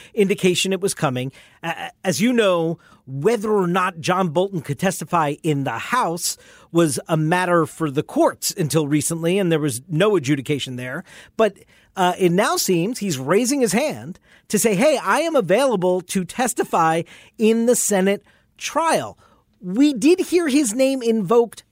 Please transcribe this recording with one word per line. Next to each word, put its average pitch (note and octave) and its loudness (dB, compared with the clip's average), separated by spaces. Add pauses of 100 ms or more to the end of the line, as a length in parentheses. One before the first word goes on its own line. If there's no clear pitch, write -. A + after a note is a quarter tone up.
(140)
indication F#3 0
it F#3+ -2
was F#3 -2
coming. B2+ -4 (320)
A-, E3 -8 (140)
as D3+ -2
you A#3+ 2
know, F3 0 (300)
whether G3+ -2
or G3 2
not F3+ -2
John F3+ 0
Bolton F3+ -2
could C#3 -8
testify E3+ -2
in C#3+ 0
the A2+ -4
House F3+ -4 (340)
was E3 2
a E3 0
matter E3+ 2
for D#3 -6
the C#3 -4
courts - 0
until D3+ 0
recently, E3 -2
and F3+ 0
there D#3+ 2
was C3+ -4
no G3 2
adjudication C#3 -2
there. B2+ -10 (320)
But, G#3+ 0 (380)
uh, F3+ 2
it F3+ 2
now A3+ 2
seems F#3+ 0
he's F#3 -4
raising A3 0
his A3 2
hand F#3 -4 (300)
to G#3+ 0
say, A3 2
"Hey, B3+ 2
I G3 0
am E4 -2
available F#3+ 2
to F#3 -4
testify E3+ 0 (380)
in A3+ 4
the A#3+ 4
Senate G3 0 (320)
trial." C4 -2 (420)
We B3 2
did C#4+ 4
hear E4+ 0
his B3+ 2
name C4 2
invoked A3+ 2